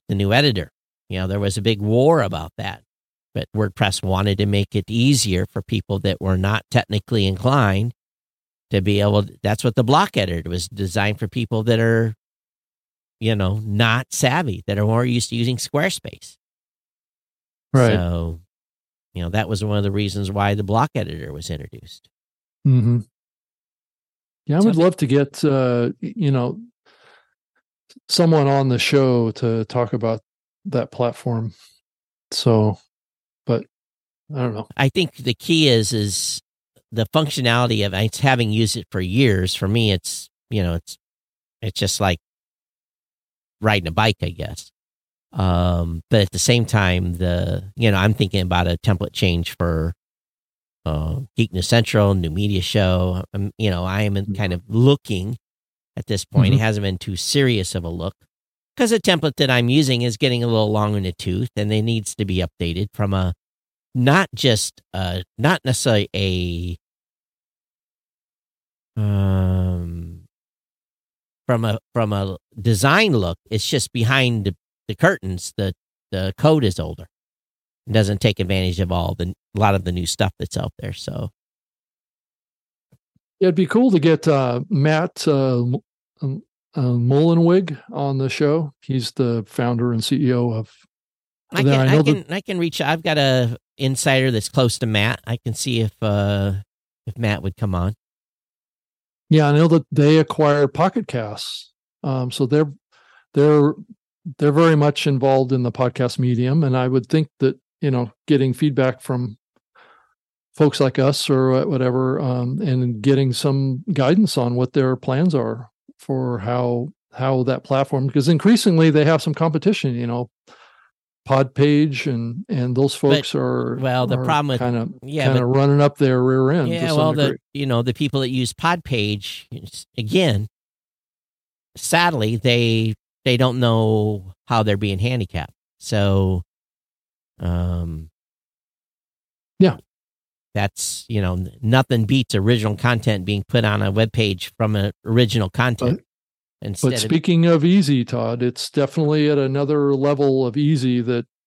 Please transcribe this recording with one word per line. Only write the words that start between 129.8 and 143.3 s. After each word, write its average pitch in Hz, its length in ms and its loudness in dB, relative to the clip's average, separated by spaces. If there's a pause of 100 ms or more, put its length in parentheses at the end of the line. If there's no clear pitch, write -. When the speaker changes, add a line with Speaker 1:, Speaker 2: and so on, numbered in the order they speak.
Speaker 1:
again, 110 500 0 (1300)
sadly, 151 580 0
they, 113 580 2 (300)
they 127 140 2
don't 127 240 0
know 107 720 0 (140)
how 113 160 2
they're 104 120 2
being 98 240 -2
handicapped. 113 540 -4 (260)
So, 98 640 0 (960)
um, 87 680 -4 (1500)
Speaker 2:
Yeah. 185 180 4 (760)
Speaker 1:
that's, - 540 -4
you 107 140 -2
know, 90 140 0
n-, 92 260 -6
nothing 123 420 2
beats 120 320 0
original 107 400 2
content 110 480 0
being 101 240 -4